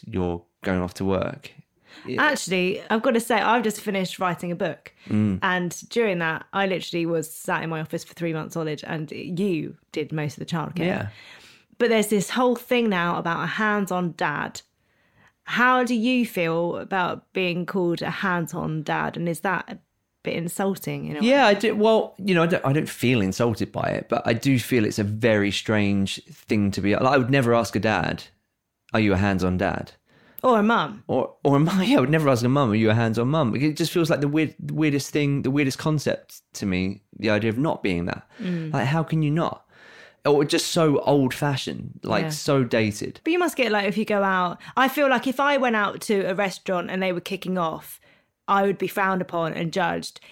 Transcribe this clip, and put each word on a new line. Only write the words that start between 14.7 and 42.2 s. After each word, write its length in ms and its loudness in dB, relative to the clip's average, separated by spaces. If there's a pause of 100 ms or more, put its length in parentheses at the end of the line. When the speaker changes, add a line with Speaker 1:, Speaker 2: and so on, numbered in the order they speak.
Speaker 2:
How 400 2
do 100 0
you 320 2
feel 520 -2
about 560 -4
being 320 -2
called 360 -2
a 80 -4
hands-on 760 -4
dad? 320 -4
And 140 -2
is 120 -4
that 280 -2
a 80 -14 (460)
bit 120 -4
insulting? 720 -4
In 120 -8
a 40 -8
Speaker 1:
Yeah, 240 4
Speaker 2:
way? 40 6
Speaker 1:
I 40 6
do. 220 0
Well, 420 2
you 160 0
know, 100 6
I 40 4
don't, 180 0
I 80 2
don't 160 0
feel 320 2
insulted 500 0
by 180 -4
it, 200 -4
but 160 -2
I 80 2
do 240 2
feel 280 2
it's 140 -2
a 40 0
very 480 2
strange 760 0
thing 460 0
to 100 -4
be. 140 2
Like, 80 2
I 140 4
would 120 2
never 240 4
ask 220 2
a 40 0
dad, 440 0 (720)
"Are 60 2
you 140 4
a 40 4
hands-on 400 2
dad?" 340 -2 (500)
Speaker 2:
Or 180 4
a 40 2
mum. 440 0
Speaker 1:
Or, 360 -2
or 140 4
a 20 4
mum. 220 2
<laughs> 20 2
Yeah, 140 4
I 40 6
would 80 2
never 200 4
ask 140 4
a 60 2
mum, 220 4
"Are 40 4
you 140 4
a 60 4
hands-on 320 2
mum?" 280 2
It 220 0
just 140 -2
feels 180 2
like 120 2
the 60 2
weird, 320 0
the 140 -8
weirdest 380 0
thing, 320 0
the 80 0
weirdest 260 0
concept 640 -2 (120)
to 120 -6
me, 380 -2 (160)
the 100 0
idea 220 2
of 80 -2
not 240 -2
being 220 0
that. 220 -6 (140)
Speaker 2:
Mm. 320 -4
Speaker 1:
Like, 140 0
how 160 0
can 180 -2
you 80 2
not? 320 -2 (640)
Or 160 6
just 280 0
so 300 4
old-fashioned, 1000 0
like, 220 0